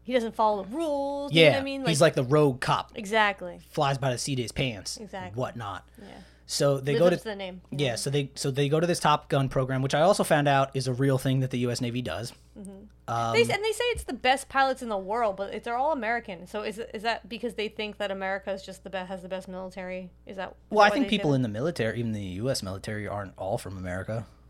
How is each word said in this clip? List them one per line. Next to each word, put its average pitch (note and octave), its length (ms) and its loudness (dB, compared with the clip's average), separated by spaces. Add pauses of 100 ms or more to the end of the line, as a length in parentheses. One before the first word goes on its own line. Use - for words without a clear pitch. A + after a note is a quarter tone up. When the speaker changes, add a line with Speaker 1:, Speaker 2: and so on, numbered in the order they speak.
Speaker 1:
he B3 100 -4
doesn't A3+ 200 0
follow G#3+ 280 2
the F#3+ 120 -10
rules, C#4+ 600 -2
you E3 80 10
know D#3 60 12
what C3 60 6
I A2 40 2
Speaker 2:
Yeah, - 40 -2
Speaker 1:
mean? C4+ 240 -6
Speaker 2:
he's D3+ 140 2
Speaker 1:
Like D#3+ 160 6
Speaker 2:
like C3+ 100 0
the B2 60 -2
rogue D3 300 6
cop. B2+ 320 0
Speaker 1:
Exactly. G3 640 -2 (100)
Speaker 2:
Flies C#3 300 0
by C3+ 120 0
the B2 60 -2
seat C3 220 -4
of B2 60 -2
his A2 80 -10
pants. A#2 440 -6
Speaker 1:
Exactly. F#3 420 -12
Speaker 2:
Whatnot. G#2 480 -6 (140)
Speaker 1:
Yeah. G2+ 60 -18 (400)
Speaker 2:
So C#3+ 320 2
they C3+ 140 -2
Speaker 1:
Lives D3+ 80 2
Speaker 2:
go E3+ 80 6
Speaker 1:
up F3+ 40 4
Speaker 2:
to E3+ 60 0
Speaker 1:
to - 60 -16
the G#3+ 120 -8
name, F#3 240 -10 (100)
Speaker 2:
Yeah, C#3 180 0
Speaker 1:
yeah. A#2 80 -2
Speaker 2:
so - 120 -4
they, C#3 260 -2
so - 160 -4
they C#3 200 0
go D#3 100 2
to F3 60 2
this E3+ 140 0
Top D3 280 2
Gun C3+ 220 2
program, C3 320 0
which C3+ 120 -2
I D3 60 4
also F#3+ 240 6
found D3 240 4
out C3+ 260 4
is C3 140 -2
a B2+ 60 0
real C3+ 240 4
thing C3 220 2
that B2+ 100 0
the B2+ 80 -2
U A#2+ 120 0
S A#2+ 120 -4
Navy A#2+ 180 -2
does. A2 320 -6 (260)
Speaker 1:
Mm-hmm. G3 120 -14 (360)
Speaker 2:
Um, A#2 280 0
Speaker 1:
They A#3 80 6
s-, A#3 80 2
and G4 120 0
they A4 100 0
say A#4+ 160 -2
it's A4+ 160 -4
the F4+ 100 -8
best B3+ 340 0
pilots C4+ 320 2
in B3 80 -8
the G#3+ 80 -2
world, G3 400 -2
but G3 160 -6
it, A3 120 -8
they're A#3 120 -4
all C#4 160 0
American. A3 540 -4
So G#3 160 -6
is, G#3 160 -6 (160)
is G#3 80 -8
that A3 260 -4
because A#3 280 -6
they G#3+ 120 -2
think G#3+ 300 -8
that G3+ 120 -2
America G3 400 -4
is F#3+ 120 -6
just F#3 200 -16
the - 60 -14
be-, F#3+ 80 -8
has F#3 240 -8
the F3+ 80 -14
best F#3 180 -8
military? F#3 600 -10 (160)
Is F#3+ 140 -14
that, F3+ 100 -6
is - 60 -18 (160)
Speaker 2:
Well, G#3 80 0
Speaker 1:
that G#3 80 12
Speaker 2:
I - 20 12
Speaker 1:
why G#3 60 2
Speaker 2:
think C#4 100 4
Speaker 1:
they G3+ 60 0
say G#3+ 80 4
Speaker 2:
people D#3+ 140 2
Speaker 1:
that? C3+ 40 6
Speaker 2:
in C3 60 4
the A#2+ 80 0
military, A2+ 480 -2
even A#2 140 0
the G#2 100 -4
U F#2+ 260 -4
S C3 140 -2
military, G2+ 440 -6
aren't G2+ 300 -8
all F#2+ 220 -4
from G2 180 -10
America. F#2 500 -6 (240)